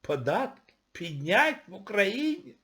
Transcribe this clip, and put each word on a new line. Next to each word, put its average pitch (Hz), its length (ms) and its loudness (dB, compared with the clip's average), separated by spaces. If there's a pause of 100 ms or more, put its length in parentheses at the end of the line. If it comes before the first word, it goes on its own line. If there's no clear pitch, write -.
податки 147 720 -2 (180)
піднять 170 760 0
в 175 60 -18
Україні? 214 880 -2